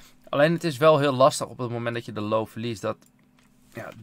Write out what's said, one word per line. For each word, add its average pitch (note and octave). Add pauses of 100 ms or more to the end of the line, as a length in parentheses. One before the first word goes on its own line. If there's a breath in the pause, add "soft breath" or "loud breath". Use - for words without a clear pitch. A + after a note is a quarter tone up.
(300 loud breath)
Alleen D3+
het E3
is D#3
wel D#3
heel C#3+
lastig C3
op A2+
het B2
moment A#2
dat A#2
je A#2
de G#2+
low G#2+
verliest. A2+
Dat, A2 (760)
ja, - (120)